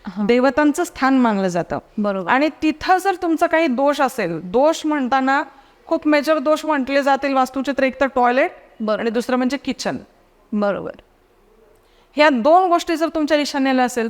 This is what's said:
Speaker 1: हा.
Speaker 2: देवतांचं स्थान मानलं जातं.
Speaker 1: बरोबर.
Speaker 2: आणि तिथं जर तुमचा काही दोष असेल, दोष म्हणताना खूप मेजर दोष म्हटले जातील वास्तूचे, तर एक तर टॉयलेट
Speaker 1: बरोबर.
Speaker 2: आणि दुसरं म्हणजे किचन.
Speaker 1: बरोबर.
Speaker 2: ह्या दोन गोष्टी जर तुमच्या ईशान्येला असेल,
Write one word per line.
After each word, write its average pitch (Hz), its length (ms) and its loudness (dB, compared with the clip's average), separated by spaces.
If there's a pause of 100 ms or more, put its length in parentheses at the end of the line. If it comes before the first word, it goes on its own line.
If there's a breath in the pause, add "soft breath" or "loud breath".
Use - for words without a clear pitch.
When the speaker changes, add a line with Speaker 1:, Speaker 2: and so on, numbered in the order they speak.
Speaker 1:
हा. 202 200 -6
Speaker 2:
देवतांचं 277 580 2
स्थान 269 340 0
मानलं 208 300 2
जातं. 170 300 -4 (200)
Speaker 1:
बरोबर. 196 320 -4
Speaker 2:
आणि 269 180 2 (140)
तिथं 311 360 0
जर 381 240 0
तुमचा 339 240 0
काही 330 200 2
दोष 277 340 0
असेल, 196 440 -2
दोष 269 420 0
म्हणताना 269 560 0 (440 soft breath)
खूप 320 200 -2
मेजर 302 320 2
दोष 302 260 0
म्हटले 277 380 0
जातील 269 320 0
वास्तूचे, 262 380 -2
तर 262 100 -2
एक 262 180 -2
तर 277 60 2
टॉयलेट 254 440 0 (300)
Speaker 1:
बरोबर. 214 200 -4
Speaker 2:
आणि 226 100 -2
दुसरं 247 260 -2
म्हणजे 254 200 -2
किचन. 208 400 -6 (560)
Speaker 1:
बरोबर. 202 380 -2 (1300 soft breath)
Speaker 2:
ह्या 294 120 6
दोन 302 400 4
गोष्टी 339 280 0
जर 311 120 -2
तुमच्या 311 280 -2
ईशान्येला 269 460 0
असेल, 240 280 -2